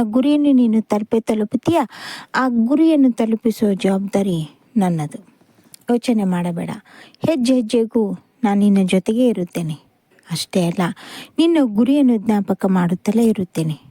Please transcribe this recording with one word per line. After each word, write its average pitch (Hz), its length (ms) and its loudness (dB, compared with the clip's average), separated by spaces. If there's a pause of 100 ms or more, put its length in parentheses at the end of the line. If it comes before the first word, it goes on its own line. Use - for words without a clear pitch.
ಗುರಿಯನ್ನು 285 500 2
ನೀನು 226 300 4
ತಲುಪೇ 214 380 -2
ತಲುಪುತ್ತೀಯ. 233 600 -2 (540)
ಆ 262 140 0
ಗುರಿಯನ್ನು 269 640 2
ತಲುಪಿಸುವ 220 640 -2
ಜವಾಬ್ದಾರಿ 190 840 -2 (180)
ನನ್ನದು. 170 420 -2 (720)
ಯೋಚನೆ 233 340 0
ಮಾಡಬೇಡ, 175 460 -4 (580)
ಹೆಜ್ಜೆ 262 260 2
ಹೆಜ್ಜೆಗೂ 220 640 -2 (260)
ನಾನು 202 140 0
ನಿನ್ನ 202 280 4
ಜೊತೆಗೆ 220 420 0
ಇರುತ್ತೇನೆ. 170 600 -6 (420)
ಅಷ್ಟೇ 170 360 -2
ಅಲ್ಲ, 175 160 -2 (560)
ನಿನ್ನ 330 240 4
ಗುರಿಯನ್ನು 247 540 2
ಜ್ಞಾಪಕ 202 500 -2
ಮಾಡುತ್ತಲೇ 185 580 0
ಇರುತ್ತೇನೆ. 170 540 -2 (120)